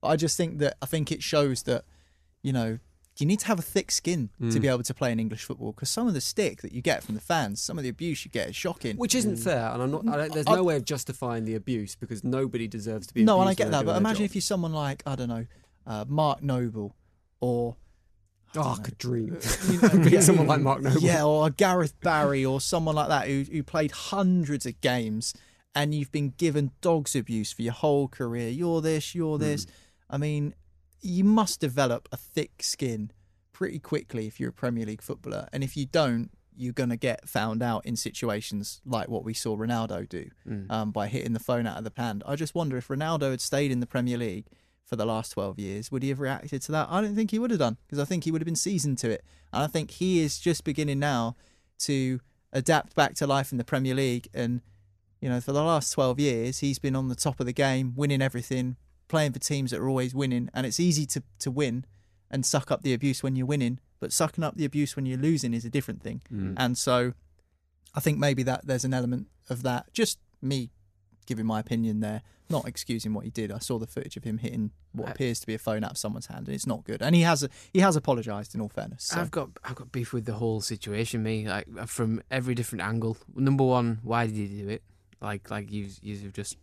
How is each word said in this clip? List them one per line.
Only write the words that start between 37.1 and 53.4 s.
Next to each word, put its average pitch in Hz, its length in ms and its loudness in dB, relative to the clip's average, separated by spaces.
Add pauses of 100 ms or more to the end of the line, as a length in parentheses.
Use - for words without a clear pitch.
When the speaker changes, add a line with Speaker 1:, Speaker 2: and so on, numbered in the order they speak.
Speaker 1:
found 110 320 0
out 120 240 0
in 117 100 -4
situations 104 880 -4
like 117 240 -2
what 113 160 -4
we 113 100 -6
saw 110 220 -2
Ronaldo 110 520 -2
do, - 220 -10 (160)
Speaker 3:
Mm. 101 240 -8
Speaker 1:
um, 107 200 -2
by 104 180 -2
hitting 120 240 -2
the 113 60 -2
phone 120 280 -2
out - 100 -6
of 110 60 -10
the 110 80 -8
pan. 113 340 -6
I 139 120 -4
just 156 180 -6
wonder 156 220 -2
if 123 100 -8
Ronaldo 147 440 -2
had 127 100 -4
stayed 143 280 0
in 127 120 0
the 120 40 -2
Premier 123 320 -2
League 107 300 -4 (360)
for - 120 -6
the 107 100 0
last 113 260 -2
twelve 98 280 -4
years, 101 320 -6
would 131 120 -4
he 135 60 -2
have 135 100 -4
reacted 135 420 -4
to - 100 -8
that? 156 200 0
I 185 100 2
don't 208 140 -2
think 220 160 0
he 214 80 0
would 240 100 0
have 208 100 2
done, 117 180 2 (120)
'cause 143 80 -4
I 143 80 0
think 170 180 -2
he 160 80 -2
would 160 100 0
have 156 40 -4
been 165 100 -2
seasoned 151 440 0
to 117 100 0
it. - 140 -2 (280)
And 143 120 0
I 156 40 0
think 151 240 -2
he 180 280 2
is 151 200 0
just 170 240 0
beginning 147 360 0
now 123 360 0 (440)
to 131 400 0 (340)
adapt 143 420 2
back 147 200 4
to 151 120 0
life 135 240 2